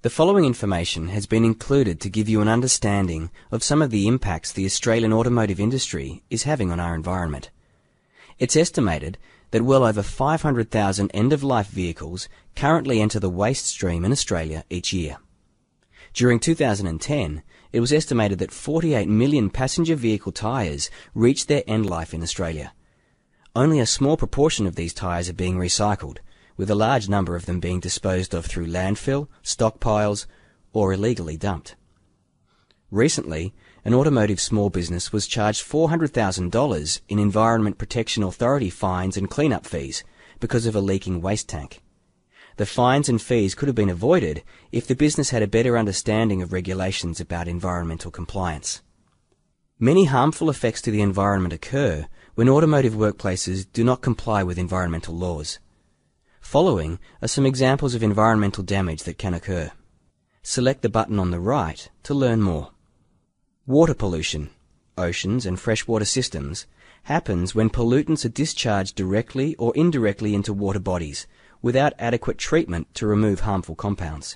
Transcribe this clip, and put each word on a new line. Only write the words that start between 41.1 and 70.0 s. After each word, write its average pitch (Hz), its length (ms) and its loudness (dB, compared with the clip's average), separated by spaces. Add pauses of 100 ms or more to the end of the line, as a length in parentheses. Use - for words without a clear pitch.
waste 98 280 -4
tank. 71 320 -12 (760)
The 104 120 -2
fines 127 420 2
and 117 100 2
fees 107 360 0
could 143 120 -2
have 127 80 0
been 104 140 2
avoided 90 540 2 (280)
if - 140 -2
the 131 100 0
business 147 360 2
had 117 100 2
a 104 60 2
better 117 280 2
understanding 107 680 0
of 85 100 -8
regulations 92 680 -4
about 85 280 -6
environmental 85 640 -6
compliance. 85 720 -6 (960)
Many 165 260 6
harmful 143 460 2
effects 120 320 -2
to 117 80 -2
the 104 100 2
environment 98 500 2
occur 85 540 -2 (300)
when 117 120 4
automotive 143 460 6
workplaces 95 800 -2
do 113 100 2
not 123 180 2
comply 110 420 0
with 90 160 -4
environmental 85 560 -4
laws. 85 440 -6 (800)
Following 98 600 2 (220)
are - 60 -4
some 135 180 2
examples 131 500 2
of 110 80 0
environmental 107 600 2
damage 92 400 -2
that 85 140 -10
can 95 160 -4
occur. 85 380 -6 (720)
Select 127 400 0
the - 60 2
button 110 280 0
on 92 140 2
the 85 80 -2
right 92 500 -2 (140)
to 143 100 -4
learn 120 280 2
more. 82 280 0 (960)
Water 147 280 4
pollution, 78 560 -4 (480)
oceans 92 480 -2
and 92 120 -4
freshwater 110 460 0
systems, 80 640 -4 (360)
happens 98 520 -2
when 110 140 4
pollutants 127 560 2
are 113 40 0
discharged 110 640 -2
directly 110 600 -2
or 117 180 0
indirectly 110 640 0